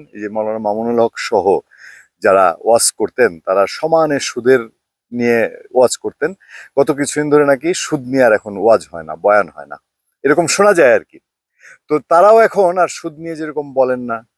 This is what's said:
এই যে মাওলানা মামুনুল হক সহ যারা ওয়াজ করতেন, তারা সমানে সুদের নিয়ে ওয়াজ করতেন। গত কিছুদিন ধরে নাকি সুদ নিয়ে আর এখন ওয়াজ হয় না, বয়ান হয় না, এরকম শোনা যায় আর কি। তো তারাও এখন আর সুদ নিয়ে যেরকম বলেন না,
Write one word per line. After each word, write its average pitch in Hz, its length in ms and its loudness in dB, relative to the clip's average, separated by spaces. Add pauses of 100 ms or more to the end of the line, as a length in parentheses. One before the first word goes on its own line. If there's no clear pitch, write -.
(120)
এই 107 80 -16
যে 104 80 -8
মাওলানা 107 300 -6
মামুনুল 110 420 -2
হক 117 160 0
সহ 95 440 0 (580)
যারা 95 420 2
ওয়াজ 113 300 2
করতেন, 110 400 -2 (100)
তারা 95 280 0
সমানে 160 520 -2
সুদের 123 400 0 (520)
নিয়ে 120 280 0 (340)
ওয়াজ 123 220 2
করতেন। 143 340 -6 (480)
গত 139 120 2
কিছুদিন 147 400 -4
ধরে 147 160 4
নাকি 143 280 0
সুদ - 260 -6
নিয়ে 127 240 0
আর 110 80 4
এখন 101 240 -4
ওয়াজ 101 340 2
হয় 82 120 -14
না, 78 140 -14
বয়ান 98 320 2
হয় 73 180 -20
না, 73 100 -20 (460)
এরকম 147 240 2
শোনা 202 260 2
যায় 139 220 4
আর 87 100 0
কি। - 140 -20 (680)
তো 151 100 0 (100)
তারাও 196 300 6
এখন 190 400 0
আর 165 100 2
সুদ 160 300 -12
নিয়ে 165 180 -12
যেরকম 147 380 -10
বলেন 127 260 0
না, 117 240 -8 (140)